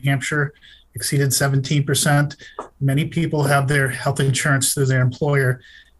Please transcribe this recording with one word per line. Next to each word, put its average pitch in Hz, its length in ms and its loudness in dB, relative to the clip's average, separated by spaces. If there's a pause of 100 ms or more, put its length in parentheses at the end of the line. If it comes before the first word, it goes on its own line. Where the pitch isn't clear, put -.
Hampshire 143 500 -2 (400)
exceeded 139 400 0
seventeen 139 500 0
percent. 147 520 0 (440)
Many 139 260 0
people 156 360 -2
have 139 260 2
their 139 220 2
health 139 300 -2
insurance 135 560 0
through 139 100 0
their 127 160 2
employer. 127 580 0 (400)